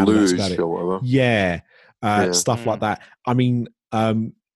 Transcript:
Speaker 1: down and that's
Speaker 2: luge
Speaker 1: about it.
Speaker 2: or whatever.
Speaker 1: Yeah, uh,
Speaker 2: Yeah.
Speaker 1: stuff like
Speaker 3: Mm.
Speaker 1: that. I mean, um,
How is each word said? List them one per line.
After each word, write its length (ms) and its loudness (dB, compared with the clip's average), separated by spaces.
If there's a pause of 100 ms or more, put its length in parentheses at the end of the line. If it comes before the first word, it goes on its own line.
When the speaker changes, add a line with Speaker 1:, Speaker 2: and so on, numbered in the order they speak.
Speaker 1:
down 40 4
and 120 4
that's 120 4
Speaker 2:
luge 80 0
Speaker 1:
about 120 -2
it. 80 -2
Speaker 2:
or 80 -2
whatever. 360 -4
Speaker 1:
Yeah, 560 2 (420)
uh, 240 2
Speaker 2:
Yeah. 60 -2
Speaker 1:
stuff 340 -2
like 120 -2
Speaker 3:
Mm. 40 -10
Speaker 1:
that. 200 -4 (240)
I 80 0
mean, 340 0 (240)
um, 420 -2 (220)